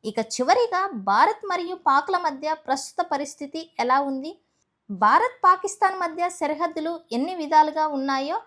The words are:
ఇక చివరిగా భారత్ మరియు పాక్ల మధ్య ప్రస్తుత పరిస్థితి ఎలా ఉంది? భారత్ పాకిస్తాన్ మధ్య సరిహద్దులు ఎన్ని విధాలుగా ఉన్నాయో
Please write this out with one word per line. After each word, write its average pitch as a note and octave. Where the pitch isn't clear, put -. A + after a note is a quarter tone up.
ఇక G#3+
చివరిగా F#4
భారత్ A#3+
మరియు F4+
పాక్ల D#4
మధ్య D#4
ప్రస్తుత D#4
పరిస్థితి D4
ఎలా B3+
ఉంది? C#4
భారత్ B3+
పాకిస్తాన్ F#4+
మధ్య F4
సరిహద్దులు E4
ఎన్ని C4+
విధాలుగా D#4
ఉన్నాయో C#4